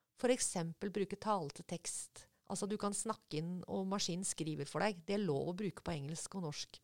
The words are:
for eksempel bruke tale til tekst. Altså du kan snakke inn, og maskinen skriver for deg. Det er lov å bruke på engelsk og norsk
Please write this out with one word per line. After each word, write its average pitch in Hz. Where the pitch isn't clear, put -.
for 240
eksempel 185
bruke 196
tale 190
til -
tekst. -
Altså 196
du 208
kan 208
snakke -
inn, 170
og 190
maskinen 190
skriver 151
for 156
deg. 196
Det 202
er 208
lov 139
å 180
bruke 190
på 170
engelsk 147
og 175
norsk -